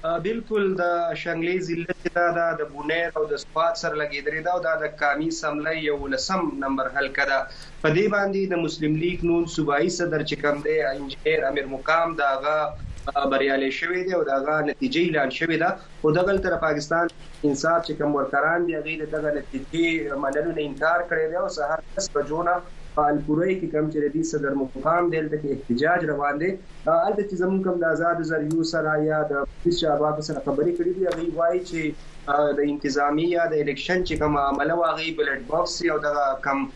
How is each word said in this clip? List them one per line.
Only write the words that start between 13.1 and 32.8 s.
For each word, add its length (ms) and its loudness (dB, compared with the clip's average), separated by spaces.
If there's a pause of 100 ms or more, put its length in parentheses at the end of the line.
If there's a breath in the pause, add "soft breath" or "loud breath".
آ، 100 2
بریالی 460 2
شوی 320 -2
دی 80 -2
او 120 2
د 60 -2
هغه 320 2
نتیجه 400 0
اعلان 280 2
شوې 300 0
ده. 100 2 (320 loud breath)
خو 100 4
دغلته 380 2
د 100 0
پاکستان 480 0 (360)
انصاف 420 2
چې 60 -6
کوم 240 0
ورکران 500 2
دي، 100 0
هغوی 200 -4
د 160 -4
دغه 200 0
نتیجې 840 -2
منلو 380 0
نه 100 -2
انکار 380 0 (100)
کړی 200 0
دی 60 -4
او 120 0
سهار 320 -2 (180)
لس 160 -4
بجو 300 0
نه 420 -2 (100)
په 60 2
الپورۍ 600 2
کې 100 -4
کوم 180 0
چې 80 -2
د 180 2
دې 80 2
صدر 260 -2
مقام 600 2
دی، 80 0
هلته 200 -2
کې 140 -4
احتجاج 540 2
روان 340 0
دی. 180 0 (300)
آ، 200 4
هلته 140 0
چې 140 -4
زموږ 280 2
کوم 160 0
د 40 0
آزادو 400 2
ذریعو 400 0
سره 400 0
یا 200 2
د 60 -2
پولیس 500 0
چارواکو 420 2
سره 240 -6
خبرې 320 2
کړې 220 0
دي، 60 2
هغوی 300 -2
وایي 300 2
چې، 280 -4 (360)
آ، 220 4
د 80 0
انتظامیې 680 0